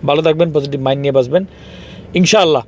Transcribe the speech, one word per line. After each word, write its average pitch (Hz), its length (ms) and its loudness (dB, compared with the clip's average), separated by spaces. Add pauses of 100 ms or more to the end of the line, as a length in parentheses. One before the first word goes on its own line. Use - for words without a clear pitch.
ভালো 147 180 2
থাকবেন, 165 300 2
পজিটিভ 139 300 -4
মাইন্ড 139 180 -2
নিয়ে 139 140 -2
বাঁচবেন 135 240 0 (760)
ইনশাআল্লাহ। 170 480 2